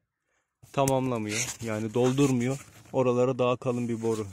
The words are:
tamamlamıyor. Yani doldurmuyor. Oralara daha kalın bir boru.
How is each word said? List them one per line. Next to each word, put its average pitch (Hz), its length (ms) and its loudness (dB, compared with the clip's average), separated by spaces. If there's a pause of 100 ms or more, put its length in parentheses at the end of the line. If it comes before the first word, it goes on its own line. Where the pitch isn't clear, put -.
(720)
tamamlamıyor. 127 880 0
Yani 110 300 -4
doldurmuyor. 127 720 2 (280)
Oralara 127 460 2
daha 123 180 2
kalın 123 320 -4
bir 113 120 -4
boru. 110 320 -2